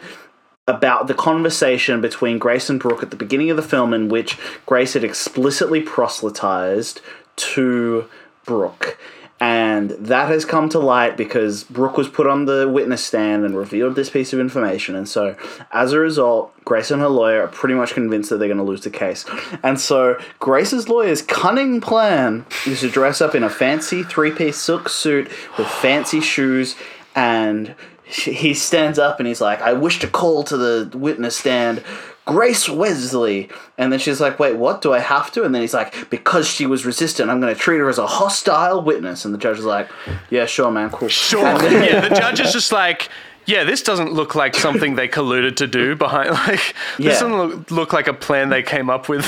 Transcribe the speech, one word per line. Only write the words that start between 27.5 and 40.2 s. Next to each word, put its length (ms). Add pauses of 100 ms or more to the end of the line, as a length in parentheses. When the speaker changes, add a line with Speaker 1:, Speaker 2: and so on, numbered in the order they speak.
Speaker 1:
sh-, 160 (100)
he 180
stands 460
up 220
and 60
he's 140
like, 200
"I 100
wish 280
to 80
call 360
to 140
the 400
witness 400
stand 440 (440)
Grace 440
Wesley." 800 (300)
And 120
then 80
she's 220
like, 160
"Wait, 200
what? 240
Do 120
I 60
have 320
to?" 120
And 120
then 60
he's 120
like, 380
"Because 360
she 200
was 180
resistant, 460
I'm 80
gonna 160
treat 240
her 100
as 80
a 80
hostile 800
witness." 420
And 80
the 60
judge 180
is 80
like, 220 (420)